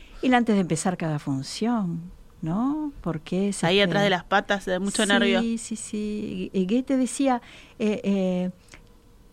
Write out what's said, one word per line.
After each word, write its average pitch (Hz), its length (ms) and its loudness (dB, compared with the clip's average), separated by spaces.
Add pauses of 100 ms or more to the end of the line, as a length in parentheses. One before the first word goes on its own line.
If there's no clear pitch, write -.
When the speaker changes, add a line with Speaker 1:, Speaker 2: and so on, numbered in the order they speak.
(220)
Speaker 1:
el 254 140 4
antes 233 200 4
de 196 60 4
empezar 175 340 0
cada 156 220 -2
función, 170 840 -2 (420)
¿no? 277 580 -2
Porque 180 480 -2
es, - 140 -4
Speaker 2:
Ahí 180 160 4
Speaker 1:
este, 202 100 4
Speaker 2:
atrás 202 140 2
de 202 80 4
las 175 140 0
patas, 202 400 0
de 185 120 0
mucho 196 260 -2
Speaker 1:
sí, 202 60 2
Speaker 2:
nervio. 202 320 4
Speaker 1:
sí, 226 160 0 (180)
sí. 208 800 -6
Y 185 140 2
Goethe 262 300 0
decía, 254 440 0 (380)
eh, 214 240 0
eh, 185 480 0 (800)